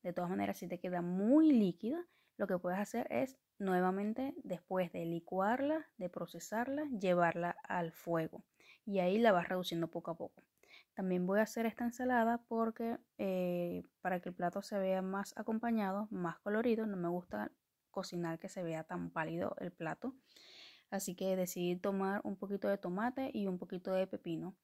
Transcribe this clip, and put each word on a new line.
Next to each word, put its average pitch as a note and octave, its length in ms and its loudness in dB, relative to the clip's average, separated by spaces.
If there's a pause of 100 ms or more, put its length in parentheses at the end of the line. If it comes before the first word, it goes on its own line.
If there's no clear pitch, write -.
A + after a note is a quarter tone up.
De F3+ 120 -4
todas F3 160 -2
maneras, G3 260 0
si F#3 120 -10
te F3+ 120 -6
queda F3+ 220 -2
muy A3+ 500 6
líquida, A#3 540 4 (320)
lo G#3 80 0
que F#3 120 0
puedes F3+ 200 -2
hacer G#3 320 -4
es C4 260 0 (220)
nuevamente, G3 760 2 (100)
después F#3 480 -2
de E3+ 140 -4
licuarla, A3 800 0 (100)
de F3+ 140 -6
procesarla, A#3+ 760 -6 (160)
llevarla F3 560 4 (100)
al F3 240 -2
fuego. E3 540 -4 (400)
Y G3 140 0
ahí F3+ 180 4
la A3+ 160 8
vas F3 160 4
reduciendo E3+ 400 -2
poco E3+ 220 -8
a E3 80 -4
poco. - 240 -12 (500)
También F3+ 340 0
voy G3 140 4
a A3 40 4
hacer A3+ 200 -4
esta A#3 200 -4
ensalada A#3 640 2
porque, A3+ 500 -2 (180)
eh, F3+ 680 0 (200)
para F3+ 180 0
que F3+ 80 -8
el F3+ 60 -8
plato F3+ 260 -2
se G3+ 180 -6
vea F#3+ 220 2
más F#3+ 380 -4
acompañado, A3 720 0
más F3 300 -4
colorido, A3 460 2
no G3+ 120 -2
me F3 100 -2
gusta F3+ 420 -4 (400)
cocinar F3 480 -4
que - 120 -12
se F#3 120 -8
vea D#3+ 220 -4
tan F3 240 -6
pálido E3 500 -2
el F3+ 140 -8
plato. E3+ 420 -6 (760)
Así G3 240 -4
que F#3+ 220 0
decidí F3+ 400 0
tomar G3 460 0
un G3+ 140 -6
poquito G3+ 320 -2
de G3+ 80 2
tomate A3 560 -2
y G3+ 140 -2
un F#3 120 -2
poquito F#3 340 -6
de F#3+ 140 2
pepino. E3+ 580 -6